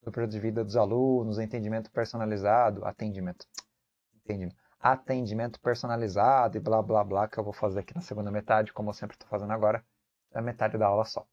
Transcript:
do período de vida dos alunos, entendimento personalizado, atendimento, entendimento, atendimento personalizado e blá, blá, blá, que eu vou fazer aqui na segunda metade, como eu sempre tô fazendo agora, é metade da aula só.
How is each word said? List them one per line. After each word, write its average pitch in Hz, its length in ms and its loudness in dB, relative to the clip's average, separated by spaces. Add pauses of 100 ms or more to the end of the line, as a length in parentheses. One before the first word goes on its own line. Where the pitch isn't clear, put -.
do 107 100 -10
período 117 200 -2
de 107 80 -4
vida 110 240 -2
dos 104 140 -4
alunos, 117 600 2
entendimento 110 540 -4
personalizado, 107 920 0
atendimento, 98 600 -6 (680)
entendimento, 95 420 -6 (240)
atendimento 120 800 0
personalizado 117 960 2
e - 20 -2
blá, 110 220 2
blá, 107 220 2
blá, 101 240 0
que - 120 -6
eu 107 40 -2
vou 101 100 -6
fazer 101 260 -2
aqui - 140 -12
na 175 80 -6
segunda 104 300 -6
metade, 107 400 0
como 107 180 -6
eu 104 40 -6
sempre - 240 -12
tô - 100 -20
fazendo 104 240 -4
agora, 107 340 2 (460)
é 113 100 -6
metade 113 360 -2
da 107 100 4
aula 104 180 4
só. - 280 -10